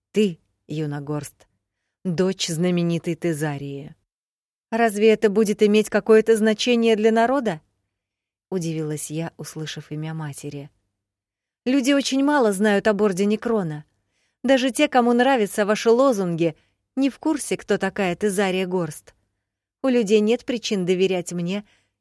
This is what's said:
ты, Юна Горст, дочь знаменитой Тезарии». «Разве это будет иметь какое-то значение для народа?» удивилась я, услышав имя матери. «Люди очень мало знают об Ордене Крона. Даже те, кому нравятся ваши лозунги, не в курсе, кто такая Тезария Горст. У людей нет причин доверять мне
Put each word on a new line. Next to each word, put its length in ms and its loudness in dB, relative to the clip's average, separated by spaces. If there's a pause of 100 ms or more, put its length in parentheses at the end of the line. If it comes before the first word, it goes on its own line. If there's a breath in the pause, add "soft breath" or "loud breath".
(120)
ты, 280 0 (280)
Юна 340 -6
Горст, 460 -10 (560)
дочь 440 -2
знаменитой 680 -2
Тезарии». 800 -6 (760)
«Разве 400 2
это 220 4
будет 320 0
иметь 260 4
какое-то 480 4
значение 580 2
для 160 4
народа?» 500 0 (920)
удивилась 580 -4
я, 280 -6
услышав 540 -12
имя 220 -8
матери. 560 -12 (960)
«Люди 280 2
очень 300 0
мало 280 2
знают 360 2
об 140 0
Ордене 360 0
Крона. 480 -4 (580)
Даже 280 2
те, 160 0
кому 260 2
нравятся 520 2
ваши 240 0
лозунги, 640 2 (400)
не 140 2
в 100 -12
курсе, 380 -2
кто 200 -2
такая 380 -2
Тезария 520 -2
Горст. 480 -6 (680)
У 60 -2
людей 320 4
нет 260 0
причин 400 -4
доверять 460 0
мне 340 -6 (360 soft breath)